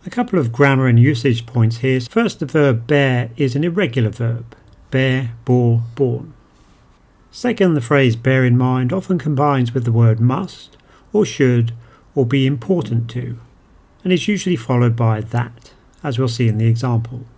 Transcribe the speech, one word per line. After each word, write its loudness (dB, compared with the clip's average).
A -14
couple -2
of 0
grammar 2
and 6
usage 2
points 0
here. 0
First, -2
the -6
verb 0
bear 2
is -2
an -2
irregular -2
verb. -6
Bear, -2
bore, 2
born. -4
Second, 0
the 0
phrase 2
bear 0
in 4
mind 0
often -2
combines 0
with -4
the 0
word 4
must, -2
or 2
should, 0
or 2
be 0
important -2
to, -10
and 0
is 0
usually -2
followed 0
by 0
that, -8
as -4
we'll 0
see 0
in 0
the 2
example. -2